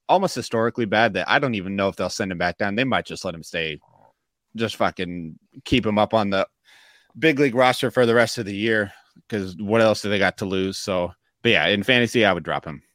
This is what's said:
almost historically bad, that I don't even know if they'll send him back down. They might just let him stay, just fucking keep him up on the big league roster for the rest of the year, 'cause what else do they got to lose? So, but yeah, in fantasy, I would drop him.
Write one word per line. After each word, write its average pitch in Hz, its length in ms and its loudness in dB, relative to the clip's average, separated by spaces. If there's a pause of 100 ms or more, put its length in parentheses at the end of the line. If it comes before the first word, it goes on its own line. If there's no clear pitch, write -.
almost 180 260 2
historically 117 500 -2
bad, 104 280 2
that 92 160 -2
I 127 100 4
don't 131 160 -2
even 98 220 -6
know 98 100 2
if 92 80 -2
they'll 92 140 -2
send 98 220 -4
him 87 80 -6
back 87 180 -2
down. 101 180 -4
They 127 80 0
might 104 220 -2
just - 180 -12
let 87 120 -6
him 78 80 -16
stay, 80 360 -6 (760)
just 110 200 -4
fucking 87 640 -6 (240)
keep 120 220 0
him 104 120 0
up 104 160 2
on 104 180 0
the 95 140 0 (720)
big 143 220 2
league 131 160 2
roster 127 360 2
for 127 140 4
the 117 100 2
rest 117 220 2
of 110 80 -6
the 101 100 -8
year, 107 360 -2 (360)
'cause 95 300 -6
what 107 240 2
else 107 200 4
do 101 80 -6
they 101 100 0
got 95 180 2
to 107 80 -6
lose? 95 320 -2
So, 90 360 -4 (280)
but 117 100 4
yeah, 82 160 4
in 101 160 2
fantasy, 120 420 2
I 95 80 4
would 82 100 -4
drop 73 220 -4
him. 76 180 -14 (120)